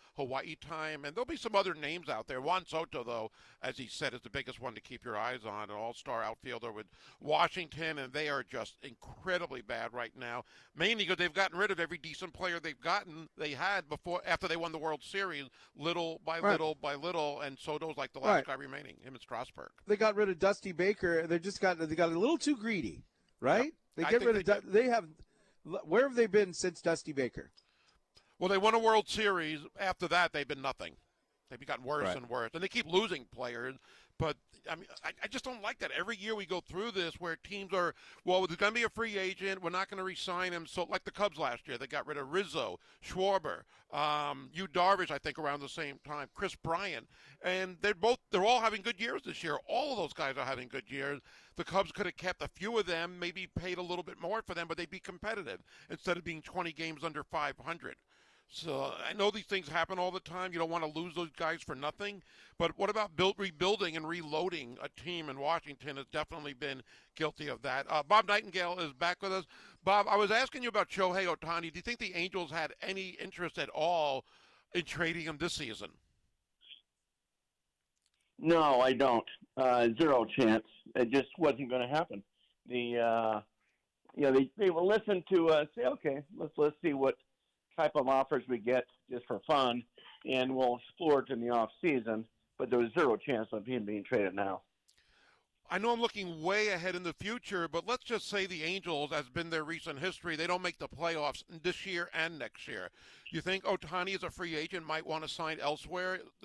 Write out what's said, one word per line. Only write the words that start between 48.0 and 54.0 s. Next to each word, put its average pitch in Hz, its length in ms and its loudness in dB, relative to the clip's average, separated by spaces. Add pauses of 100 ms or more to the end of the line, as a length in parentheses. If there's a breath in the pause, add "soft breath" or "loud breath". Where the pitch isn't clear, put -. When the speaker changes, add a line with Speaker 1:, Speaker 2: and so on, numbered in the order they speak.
Speaker 1:
they're 185 120 4
all 240 160 8
having 220 220 2
good 220 180 -4
years 240 240 -2
this 175 200 -10
year. 151 140 -2 (100)
All 277 240 0
of 240 80 -4
those 165 140 -2
guys 135 220 -2
are 131 100 -2
having 127 220 -6
good 127 220 -8
years. 139 320 -6 (340 soft breath)
The 170 80 -4
Cubs 190 280 0
could 196 160 -4
have 165 100 -8
kept 180 240 -4
a - 60 -6
few 220 300 -4
of 196 100 0
them, 175 320 -4
maybe 175 280 -6
paid 180 300 -6
a 180 60 -4
little 175 200 -4